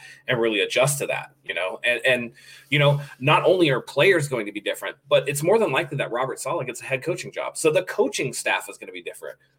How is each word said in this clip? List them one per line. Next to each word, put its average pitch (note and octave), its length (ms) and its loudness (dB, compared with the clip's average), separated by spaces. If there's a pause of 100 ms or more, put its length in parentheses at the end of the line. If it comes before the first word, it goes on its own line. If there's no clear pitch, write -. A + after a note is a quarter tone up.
(280)
and B2 120 0
really A2 220 2
adjust C3 380 2
to F#2 80 -4
that, - 260 -6 (100)
you - 100 -8
know? F#2 300 -6
And, A#2+ 220 0
and, A#2+ 260 0 (380)
you D3 100 2
know, C#3+ 220 4 (180)
not D3+ 240 4
only E3+ 260 4
are B2 120 0
players D#3 480 2
going A2+ 160 -2
to G2+ 80 -10
be G2+ 80 -8
different, G2 340 -6 (140)
but C#3+ 180 4
it's C#3+ 160 -2
more G3+ 160 4
than F3 140 0
likely D#3 240 -2
that - 140 -4
Robert B2 280 -4
Saleh C3 260 -4
gets A#2+ 160 -10
a - 40 -14
head C3+ 180 -4
coaching E3 280 -6
job. - 260 -8
So D#3 140 2
the E3+ 120 2
coaching - 480 -2
staff - 380 -4
is F#2+ 80 -16
gonna F#2+ 160 -16
be F2 100 -14
different. - 340 -14 (220)